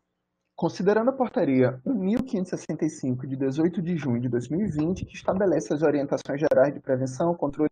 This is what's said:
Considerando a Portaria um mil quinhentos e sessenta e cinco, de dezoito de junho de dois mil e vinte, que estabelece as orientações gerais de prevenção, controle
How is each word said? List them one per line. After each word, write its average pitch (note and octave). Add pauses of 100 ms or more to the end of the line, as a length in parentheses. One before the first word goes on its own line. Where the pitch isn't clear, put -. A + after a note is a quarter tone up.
(560)
Considerando G3+
a C4+
Portaria E3+
um C#4
mil G#3+
quinhentos F#3+
e E3
sessenta D#3
e D#3
cinco, C3
de C3+
dezoito D3+
de E3+
junho B2
de B2+
dois B2
mil E3
e G#3
vinte, D#3
que -
estabelece E3+
as D3
orientações C#3+
gerais D3
de C#3+
prevenção, C3
controle D3+